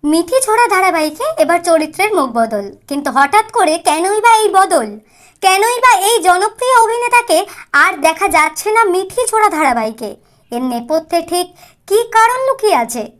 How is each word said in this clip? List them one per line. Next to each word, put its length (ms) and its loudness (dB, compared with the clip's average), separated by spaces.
মিঠি 360 0
ছোড়া 280 0
ধারাবাহিকে 580 -2
এবার 200 2
চরিত্রের 460 0
মুখ 140 0
বদল, 260 -2
কিন্তু 240 -6
হঠাৎ 360 2
করে 180 2
কেনই 340 0
বা 200 4
এই 160 0
বদল? 320 2
কেনই 400 2
বা 100 6
এই 80 2
জনপ্রিয় 560 0
অভিনেতাকে 560 0
আর 180 2
দেখা 280 0
যাচ্ছে 440 0
না 120 2
মিঠি 460 -2
ছোড়া 260 0
ধারাবাহিকে? 540 -4
এর 180 -6
নেপথ্যে 480 -4
ঠিক 160 -4
কী 120 0
কারণ 320 2
লুকিয়ে 380 0
আছে? 200 -8